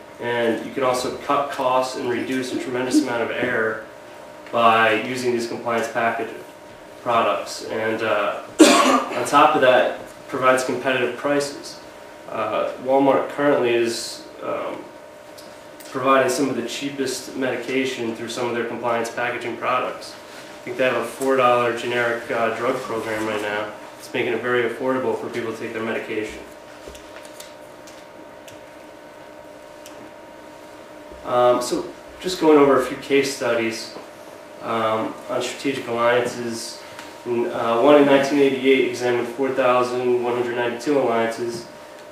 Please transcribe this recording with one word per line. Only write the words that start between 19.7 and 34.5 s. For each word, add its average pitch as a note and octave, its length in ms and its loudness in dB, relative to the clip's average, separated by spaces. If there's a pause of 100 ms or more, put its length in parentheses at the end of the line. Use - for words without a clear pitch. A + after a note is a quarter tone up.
I - 500 -18
think B2 120 -8
they C3 80 2
have A#2+ 120 2
a A2+ 80 -2
four C3 320 0
dollar A#2+ 400 4
generic, A#2+ 540 -2
uh, A2+ 260 0
drug C3 200 -2
program A2 500 -4
right G#2 160 -4
now. G#2 300 -4 (260)
It's - 160 -18
making A#2+ 200 -2
it A2 60 -2
very B2 280 0
affordable B2+ 500 -2
for A2+ 120 -6
people A2+ 220 -6
to A2 60 -10
take A2+ 140 -8
their A2+ 100 -6
medication. A2 580 -6 (4000)
Um, B2 380 4
so D3+ 240 -4 (340)
just F#3 200 -6
going D#3 180 8
over C3+ 240 6
a - 20 0
few C3+ 120 -6
case C#3 380 2
studies, A#2 600 -2 (640)